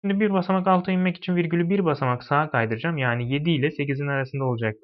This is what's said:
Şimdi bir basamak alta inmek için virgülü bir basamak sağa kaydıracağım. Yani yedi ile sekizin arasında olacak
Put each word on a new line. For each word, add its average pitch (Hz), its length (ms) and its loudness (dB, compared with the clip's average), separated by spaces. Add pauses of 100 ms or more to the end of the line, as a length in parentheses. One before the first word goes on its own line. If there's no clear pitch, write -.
Şimdi 196 200 0
bir 214 120 2
basamak 190 340 0
alta 185 260 2
inmek 185 240 0
için 180 200 -2
virgülü 170 340 0
bir 196 140 2
basamak 131 400 0
sağa 147 260 0
kaydıracağım. 120 480 0
Yani 120 340 0
yedi 151 180 0
ile 151 200 2
sekizin 143 360 -4
arasında 135 380 -4
olacak 113 400 -2